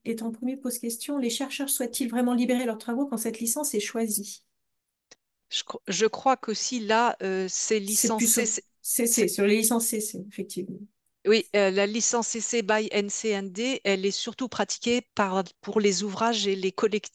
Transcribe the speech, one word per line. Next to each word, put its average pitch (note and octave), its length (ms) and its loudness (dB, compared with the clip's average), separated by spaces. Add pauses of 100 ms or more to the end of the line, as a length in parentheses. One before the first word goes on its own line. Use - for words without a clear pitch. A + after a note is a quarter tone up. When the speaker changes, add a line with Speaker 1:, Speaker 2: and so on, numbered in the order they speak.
Speaker 1:
est A3+ 180 -4
en A3+ 80 -4
premier B3 260 -4
pose B3 220 -6
question. A#3 400 -4
Les A#3+ 120 0
chercheurs C#4 400 -4
souhaitent-ils B3 380 -2
vraiment B3 260 2
libérer B3 320 2
leurs A3 120 -2
travaux A#3+ 280 -2
quand A#3+ 100 -4
cette A3+ 240 -4
licence C#4+ 340 -2
est D#4 60 2
choisie ? G#3 640 -4 (1040)
Speaker 2:
Je - 140 -4
cro-, - 240 -12
je F#3+ 180 2
crois B3+ 300 2
qu'aussi A#3 440 -4
là, A3 420 4
euh, F#3+ 260 -2
ces - 260 0
Speaker 1:
C'est G#3+ 60 2
Speaker 2:
licences G#3+ 380 2
Speaker 1:
plus A3 140 4
sur A3+ 100 4
Speaker 2:
C A#3 40 2
C, - 160 -4 (180)
Speaker 1:
C - 260 0
C, A3+ 60 2
Speaker 2:
c'est G#3 160 4
Speaker 1:
sur G3 160 0
les G#3 120 6
licences A3+ 300 2
C A3 140 -2
C, G3 300 -8
effectivement. F#3+ 480 -8 (460)
Speaker 2:
Oui, G#3 300 6
euh, G3+ 160 6
la G3 160 4
licence A3 420 0
C A#3 120 -4
C A#3 220 0
by G#3+ 280 2
N G#3 180 0
C G#3+ 200 -4
N G3 240 -2
D, A#3+ 320 -2
elle G3 200 2
est G3+ 60 2
surtout A#3 380 -6
pratiquée A#3+ 540 0 (120)
par, F#3+ 300 2 (160)
pour G3+ 180 -2
les G3 240 2
ouvrages G#3 460 0
et G3 80 2
les F#3+ 160 -2
collect-, G#3 420 -2